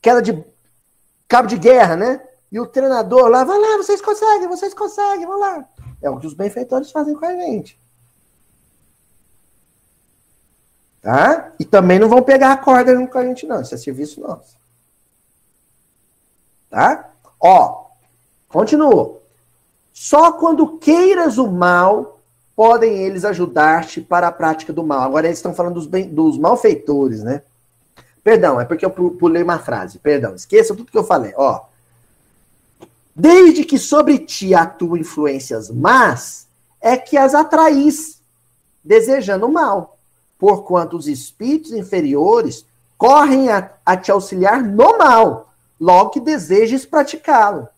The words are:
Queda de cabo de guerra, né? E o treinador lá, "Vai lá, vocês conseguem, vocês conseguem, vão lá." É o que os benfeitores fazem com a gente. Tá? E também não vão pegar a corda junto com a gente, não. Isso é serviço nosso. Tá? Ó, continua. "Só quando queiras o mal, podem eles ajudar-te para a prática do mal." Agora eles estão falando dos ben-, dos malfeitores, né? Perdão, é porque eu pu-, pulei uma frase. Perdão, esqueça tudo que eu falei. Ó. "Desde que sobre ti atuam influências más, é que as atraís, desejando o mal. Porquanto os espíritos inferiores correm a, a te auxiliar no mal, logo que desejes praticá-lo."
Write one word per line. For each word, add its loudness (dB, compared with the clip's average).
Queda 2
de -8
cabo 2
de -6
guerra, 4
né? -4
E -10
o -8
treinador 2
lá, 4
"Vai -2
lá, 0
vocês -4
conseguem, -2
vocês -10
conseguem, -6
vão -8
lá." -6
É -6
o -10
que -16
os -14
benfeitores -8
fazem -6
com -12
a -6
gente. -10
Tá? -2
E -8
também 2
não 4
vão 4
pegar 2
a 0
corda 2
junto -4
com -6
a -2
gente, -8
não. -8
Isso -14
é -12
serviço -12
nosso. -18
Tá? -2
Ó, 4
continua. 0
"Só 2
quando -2
queiras 0
o -2
mal, 0
podem 2
eles -6
ajudar-te -2
para -2
a -2
prática -6
do -8
mal." -4
Agora -2
eles -4
estão -8
falando -6
dos -10
ben-, -6
dos -2
malfeitores, -2
né? -8
Perdão, 2
é -6
porque -6
eu -2
pu-, -4
pulei 0
uma -4
frase. -10
Perdão, -2
esqueça 0
tudo -20
que -2
eu -2
falei. -2
Ó. -2
"Desde 6
que -2
sobre 2
ti -4
atuam -2
influências -8
más, -2
é 0
que -4
as 2
atraís, 0
desejando 0
o -2
mal. -4
Porquanto -2
os -10
espíritos -8
inferiores -2
correm 4
a, -4
a 0
te -6
auxiliar 0
no 2
mal, 2
logo 4
que -6
desejes -2
praticá-lo." 0